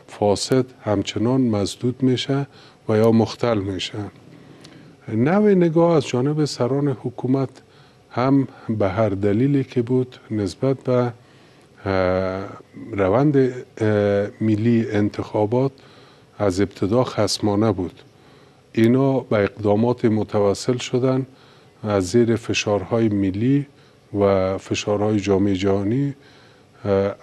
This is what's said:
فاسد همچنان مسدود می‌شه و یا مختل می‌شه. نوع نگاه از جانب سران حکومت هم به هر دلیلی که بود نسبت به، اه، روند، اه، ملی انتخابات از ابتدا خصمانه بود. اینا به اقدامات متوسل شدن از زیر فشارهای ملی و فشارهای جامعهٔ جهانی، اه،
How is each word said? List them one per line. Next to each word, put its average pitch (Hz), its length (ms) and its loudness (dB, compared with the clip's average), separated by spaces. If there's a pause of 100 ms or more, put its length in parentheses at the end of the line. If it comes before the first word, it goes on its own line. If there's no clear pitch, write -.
فاسد 107 580 0 (200)
همچنان 107 560 0
مسدود 117 640 -2
می‌شه 135 440 0 (420)
و 110 80 2
یا 113 160 4
مختل 113 460 2
می‌شه. 98 400 -6 (1080)
نوع 160 420 2
نگاه 170 460 4
از 139 120 0
جانب 147 360 0
سران 139 440 -2
حکومت 127 600 -2 (600)
هم 135 380 2 (200)
به 104 200 0
هر 107 200 0
دلیلی 107 560 0
که 127 180 -2
بود 127 340 -2 (140)
نسبت 110 520 -2
به، 123 300 0 (720)
اه، 92 600 -2 (480)
روند، 110 440 2
اه، 107 920 0 (140)
ملی 110 500 0
انتخابات 107 840 -2 (640)
از 98 220 0
ابتدا 107 440 0
خصمانه 104 680 0
بود. 87 300 -8 (720)
اینا 131 480 2
به 123 160 -2
اقدامات 104 680 0
متوسل 104 720 0
شدن 131 500 -2 (560)
از 98 280 0
زیر 113 260 2
فشارهای 110 720 -2
ملی 104 580 0 (540)
و 95 380 2
فشارهای 104 600 -2
جامعهٔ 98 340 0
جهانی، 101 600 -2 (720)
اه، 101 380 0